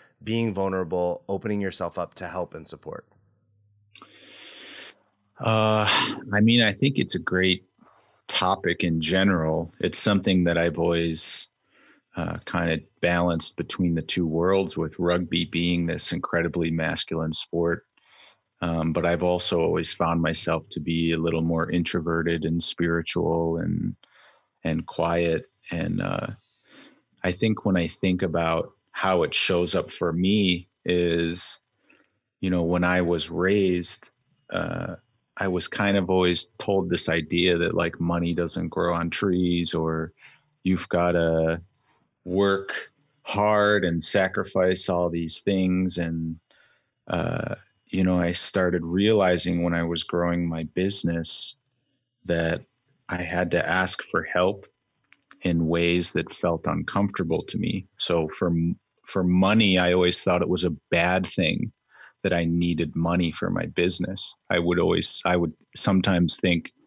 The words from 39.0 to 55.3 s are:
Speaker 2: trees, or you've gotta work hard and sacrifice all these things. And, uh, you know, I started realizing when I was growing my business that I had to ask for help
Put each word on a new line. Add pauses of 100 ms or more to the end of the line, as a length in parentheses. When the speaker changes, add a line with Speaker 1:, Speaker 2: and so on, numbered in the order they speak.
Speaker 2:
trees,
or (500)
you've
gotta (640)
work (300)
hard
and
sacrifice
all
these
things.
And, (680)
uh, (340)
you
know,
I
started
realizing
when
I
was
growing
my
business (720)
that (480)
I
had
to
ask
for
help (800)